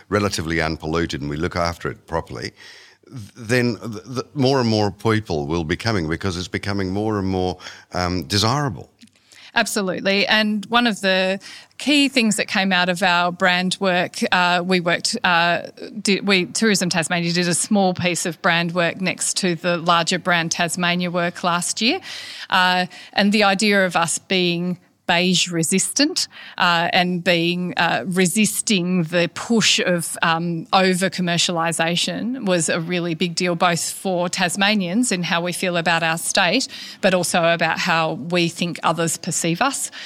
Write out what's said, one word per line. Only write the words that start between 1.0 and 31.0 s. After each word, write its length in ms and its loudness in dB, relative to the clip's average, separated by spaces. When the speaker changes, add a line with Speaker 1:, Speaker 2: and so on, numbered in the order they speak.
Speaker 1:
and 80 -6
we 80 -6
look 180 -4
after 340 -2
it 160 -14
properly, 460 -8
then 680 -2
the, 300 -10
the, 280 -8
more 260 4
and 80 2
more 240 4
people 560 0
will 160 0
be 140 -2
coming 320 -2
because 260 -4
it's 140 -8
becoming 420 -4
more 260 -2
and 120 0
more, 280 0
um, 320 -2
desirable. 640 -2
Speaker 2:
Absolutely. 720 0
And 400 0
one 180 2
of 160 -2
the 380 2
key 280 2
things 280 2
that 120 -2
came 240 0
out 160 2
of 140 0
our 300 2
brand 480 0
work, 400 0
uh, 320 2
we 160 2
worked, 440 -2
uh, 400 2
di-, 200 0
we, 260 2
Tourism 420 0
Tasmania 460 -2
did 140 0
a 80 0
small 400 2
piece 320 -2
of 160 -6
brand 300 2
work 280 -2
next 360 -4
to 180 0
the 220 -2
larger 420 2
Brand 320 0
Tasmania 580 0
work 340 -4
last 380 -2
year. 180 2
Uh, 340 2
and 180 2
the 120 4
idea 440 4
of 80 -2
us 240 0
being 580 -2
beige 420 2
resistant, 800 0
uh, 340 2
and 300 2
being, 540 0
uh, 280 2
resisting 1000 0
the 280 0
push 460 2
of, 420 -2
um, 500 0
over 380 4